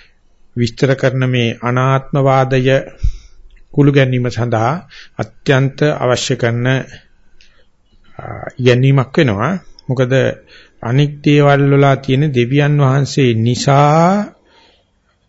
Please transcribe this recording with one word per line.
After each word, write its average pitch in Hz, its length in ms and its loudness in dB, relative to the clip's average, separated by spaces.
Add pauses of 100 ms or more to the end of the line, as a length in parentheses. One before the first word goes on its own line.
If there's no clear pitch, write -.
(560)
විස්තර 120 380 -2
කරන 127 340 -2
මේ 120 340 -2
අනාත්මවාදය 131 1200 0 (920)
කුළු 143 200 4
ගැනීම 127 360 0
සඳහා 117 600 -2 (300)
අත්‍යන්ත 135 640 -2
අවශ්‍ය 135 540 -2
කරන, 120 300 -2
අ, 131 160 0 (1800)
ඉගැන්වීමක් 127 600 2
වෙනවා. 135 400 -2 (300)
මොකද 127 240 -2 (680)
අනික් 143 420 -2
දේවල් 143 500 4
වල 139 200 4
තියෙන 135 400 -2
දෙවියන් 143 460 0
වහන්සේ 135 540 0
නිසා, 147 920 2 (1040)